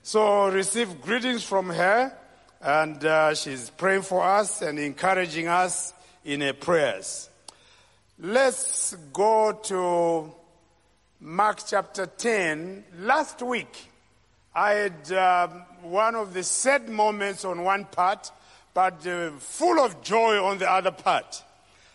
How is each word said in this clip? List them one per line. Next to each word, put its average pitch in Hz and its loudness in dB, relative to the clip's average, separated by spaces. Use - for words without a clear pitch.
So 208 4
receive 190 -2
greetings 233 -2
from 190 -2
her, 202 2
and, 151 0
uh, 156 4
she's 135 -8
praying 190 0
for 180 -2
us 196 2
and 151 -4
encouraging 165 -2
us 180 0
in 143 -4
her 139 0
prayers. 135 -2
Let's 226 0
go 214 4
to 170 0
Mark 202 -2
chapter 196 -4
ten. 185 -4
Last 254 -2
week, - -8
I 202 2
had, 180 -2
um, 180 2
one 208 0
of 202 -6
the 185 -4
sad 247 0
moments 208 0
on 175 -4
one 196 0
part, 190 -2
but, 180 0
uh, 170 -4
full 330 0
of 202 0
joy 214 2
on 196 0
the 180 0
other 185 2
part. - -2